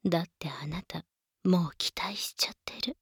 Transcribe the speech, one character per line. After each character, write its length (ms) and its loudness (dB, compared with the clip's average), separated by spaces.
だ 200 4
っ 40 -6
て 100 -4
あ 180 -8
な 140 -4
た、 240 -10
も 240 6
う 100 -6
期 180 -2
待 220 -4
し 160 -6
ち 160 0
ゃ 20 -10
っ 40 -14
て 160 -8
る。 200 -4